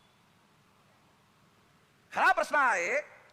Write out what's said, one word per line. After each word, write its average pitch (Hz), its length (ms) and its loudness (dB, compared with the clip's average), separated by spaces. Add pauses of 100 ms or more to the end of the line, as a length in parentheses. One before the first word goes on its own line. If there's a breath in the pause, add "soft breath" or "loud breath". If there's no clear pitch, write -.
(2250)
खरा 320 180 2
प्रश्न - 240 -2
आहे, 240 460 0 (320)